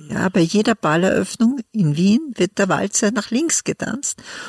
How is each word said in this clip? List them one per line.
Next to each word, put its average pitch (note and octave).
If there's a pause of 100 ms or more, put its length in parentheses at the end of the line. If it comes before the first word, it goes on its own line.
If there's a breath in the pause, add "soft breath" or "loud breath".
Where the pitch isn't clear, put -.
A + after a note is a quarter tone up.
(100)
Ja, -
bei F#3+
jeder G#3
Balleröffnung G3 (120)
in D#3+
Wien G#3+
wird -
der G3
Walzer G3
nach C#4+
links D4+
getanzt. - (260 loud breath)